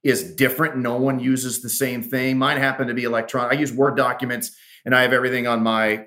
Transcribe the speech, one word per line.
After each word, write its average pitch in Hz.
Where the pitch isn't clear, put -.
is -
different. 135
No 120
one 131
uses 127
the 123
same 123
thing. 131
Mine 139
happen 135
to 117
be 120
electronic. 120
I 143
use 139
Word 135
documents, 123
and 127
I 127
have 123
everything 123
on 117
my, 110